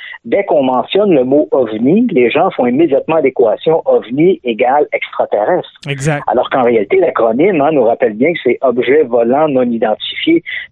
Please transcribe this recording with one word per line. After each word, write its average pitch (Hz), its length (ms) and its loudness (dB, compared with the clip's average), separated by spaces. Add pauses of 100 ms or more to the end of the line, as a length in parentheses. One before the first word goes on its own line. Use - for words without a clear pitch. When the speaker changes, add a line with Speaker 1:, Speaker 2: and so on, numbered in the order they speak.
(260)
Speaker 1:
dès 180 200 -2
qu'on 151 180 0
mentionne 131 500 0
le 131 120 4
mot 147 260 2
ovni, 131 600 0
les 123 200 4
gens 170 200 2
font 135 140 -2
immédiatement 135 520 0
l'équation 135 680 0
ovni 135 580 0
égale 123 500 0
extraterrestre. 123 760 -2 (180)
Speaker 2:
Exact. 143 400 -4
Speaker 1:
Alors 123 220 0
qu'en 135 140 0
réalité, 117 340 0
l'acronyme, 143 640 0
hein, 147 100 2
nous 139 120 2
rappelle 113 300 0
bien 135 200 0
que - 100 -10
c'est 120 180 0
objet 127 420 2
volant 123 440 0
non 131 160 0
identifié. 117 800 -2 (280)